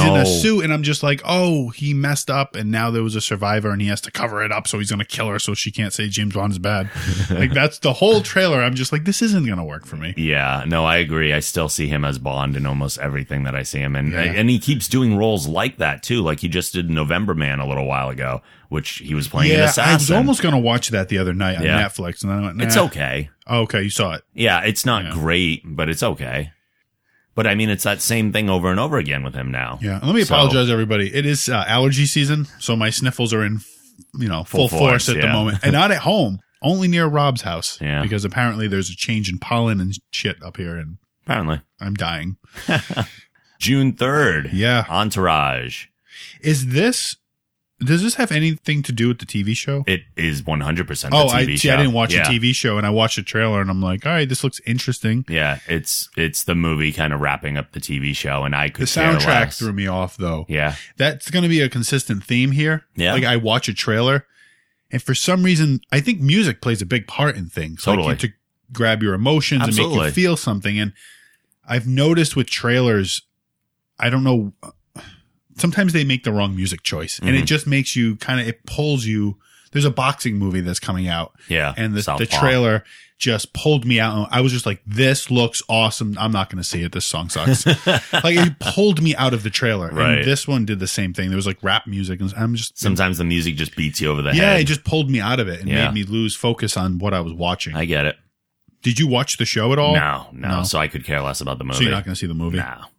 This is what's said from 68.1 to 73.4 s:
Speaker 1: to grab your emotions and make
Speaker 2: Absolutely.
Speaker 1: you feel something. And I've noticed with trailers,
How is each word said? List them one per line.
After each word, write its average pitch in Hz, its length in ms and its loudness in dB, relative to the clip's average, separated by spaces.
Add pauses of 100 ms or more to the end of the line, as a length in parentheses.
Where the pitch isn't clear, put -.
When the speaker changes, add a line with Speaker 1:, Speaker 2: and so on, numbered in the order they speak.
Speaker 1:
to 113 80 -2 (440)
grab 113 300 0
your 101 120 2
emotions 135 480 2
and 113 140 0
make - 80 2
Speaker 2:
Absolutely. 110 220 2
Speaker 1:
you 73 60 0
feel 180 240 2
something. 104 420 -2
And 104 140 -2 (760)
I've 120 180 -2
noticed 151 500 2
with 127 120 2
trailers, 117 720 2 (800)